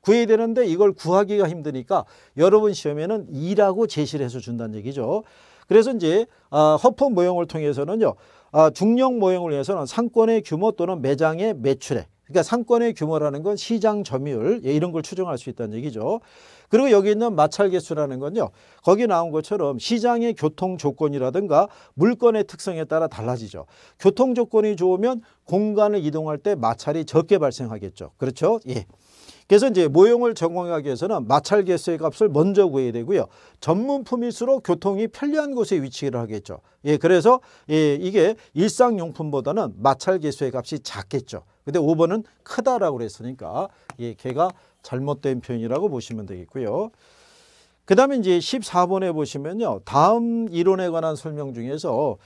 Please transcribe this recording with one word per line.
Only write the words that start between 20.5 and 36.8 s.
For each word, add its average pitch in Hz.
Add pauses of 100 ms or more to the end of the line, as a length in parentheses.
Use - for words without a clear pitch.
조건이라든가 143 (260)
물건의 220
특성에 165
따라 160
달라지죠. 113 (340)
교통 240
조건이 214
좋으면 190 (220)
공간을 208
이동할 151
때 208
마찰이 147
적게 196
발생하겠죠. 110
그렇죠? 156
예. 117 (600)
그래서 208
이제 185
모형을 226
적용하기 170
위해서는 143
마찰 151
개수의 175
값을 160
먼저 185
구해야 131
되고요. 120 (360)
전문품일수록 240
교통이 196
편리한 294
곳에 202
위치를 131
하겠죠. 104 (260)